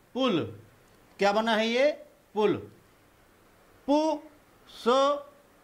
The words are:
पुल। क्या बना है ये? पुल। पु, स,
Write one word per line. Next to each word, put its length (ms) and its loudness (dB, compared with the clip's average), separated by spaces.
पुल। 440 -2
क्या 140 2
बना 220 0
है 140 0
ये? 380 0
पुल। 360 -2
पु, 320 0
स, 160 -20